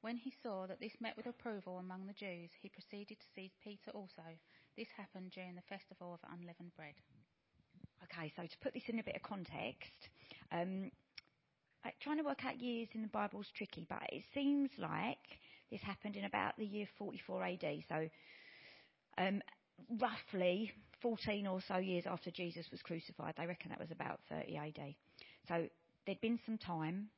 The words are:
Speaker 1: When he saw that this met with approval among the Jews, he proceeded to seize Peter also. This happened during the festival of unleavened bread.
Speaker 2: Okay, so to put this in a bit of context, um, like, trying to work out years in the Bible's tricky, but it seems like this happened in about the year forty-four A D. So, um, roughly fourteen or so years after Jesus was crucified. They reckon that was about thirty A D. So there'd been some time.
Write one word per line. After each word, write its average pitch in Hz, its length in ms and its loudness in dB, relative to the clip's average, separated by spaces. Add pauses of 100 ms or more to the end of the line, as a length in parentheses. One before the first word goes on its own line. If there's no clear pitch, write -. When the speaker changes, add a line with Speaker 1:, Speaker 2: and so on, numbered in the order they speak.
Speaker 1:
When 233 160 0
he 254 160 -2 (120)
saw 190 240 0
that 185 100 -4
this 220 220 -4
met 226 160 0
with 226 100 -4
approval 208 520 -2
among 185 280 -4
the 202 60 -6
Jews, 175 380 -6 (120)
he 196 60 -10
proceeded 208 500 -10
to - 160 -20
seize 190 160 -8 (140)
Peter 208 280 -10
also. 190 300 -8 (560)
This 226 80 -4 (100)
happened 190 380 -8
during 180 220 -6
the 180 120 -14
festival 180 460 -8
of 170 60 -12 (100)
unleavened 175 460 -10
bread. 151 180 -10 (1080)
Speaker 2:
Okay, 170 320 -4
so 175 60 -4
to - 200 -8
put - 120 0
this - 120 -6
in 226 140 2
a - 20 -4
bit - 140 -2
of - 60 -6
context, 180 680 -4 (640)
um, 185 400 2 (920)
like, - 160 -4
trying 302 180 2
to 320 40 4
work 277 220 2
out 254 160 0
years 233 340 2
in 220 80 0
the 214 60 0
Bible's 208 480 2
tricky, 170 320 -4
but - 240 -2
it - 100 -4 (120)
seems 277 440 8
like 160 480 2 (460)
this 214 100 -4
happened 202 320 -2
in 202 120 0
about 196 320 4
the 214 80 0
year 208 200 0 (100)
forty-four 185 460 -2
A 185 140 2
D. 156 320 0
So, 160 200 2 (1080)
um, 190 240 6 (580)
roughly 208 680 6 (320)
fourteen 208 460 4
or 185 180 4
so 185 120 4
years 185 280 6
after 180 240 0
Jesus 170 400 -2
was - 120 -6
crucified. 160 540 -4
They 160 100 0
reckon 170 240 -4
that - 100 -4
was 160 100 -4
about - 380 -2
thirty 156 280 -2
A 151 140 -2
D. 147 260 -8 (520)
So 170 180 4 (400)
there'd 196 140 0
been 226 260 4
some 220 120 0
time. 175 600 2